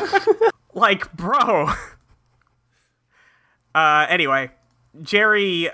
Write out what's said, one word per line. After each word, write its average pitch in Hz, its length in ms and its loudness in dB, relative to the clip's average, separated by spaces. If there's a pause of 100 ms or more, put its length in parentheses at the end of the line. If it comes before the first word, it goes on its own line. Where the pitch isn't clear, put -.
(760)
Like, 202 400 0
bro. 185 560 0 (2000)
Uh, 151 340 2
anyway, 135 420 -2 (520)
Jerry 202 720 0